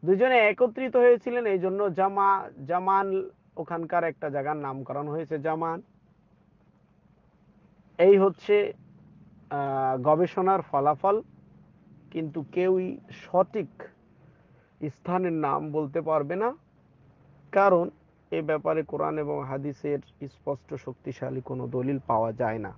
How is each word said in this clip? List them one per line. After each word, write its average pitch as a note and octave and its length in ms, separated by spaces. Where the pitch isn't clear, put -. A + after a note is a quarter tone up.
দুইজনে A3+ 320
একত্রিত A#3 580
হয়েছিলেন, A#3+ 500
এই G3 140
জন্য F#3+ 340
জামা-, G3 720
জামান, F#3+ 640
ওখানকার E3 460
একটা D#3+ 260
জায়গার C#3+ 280
নামকরণ C3+ 500
হয়েছে D#3 320
জামান। D#3+ 420
এই F#3+ 200
হচ্ছে, G3+ 560
আহ, C3+ 520
গবেষণার F3 600
ফলাফল। D3+ 600
কিন্তু D#3+ 400
কেউই F#3 460
সঠিক - 580
স্থানের F3 480
নাম D3+ 380
বলতে D3+ 300
পারবে D#3 340
না, A#3+ 220
কারণ F#3 380
এ D#3+ 100
ব্যাপারে D#3 420
কোরআন D3+ 340
এবং D3 260
হাদিসের C#3 560
স্পষ্ট - 460
শক্তিশালী C3 680
কোনো B2+ 260
দলিল C3 400
পাওয়া A2+ 260
যায় A2+ 260
না। G2 180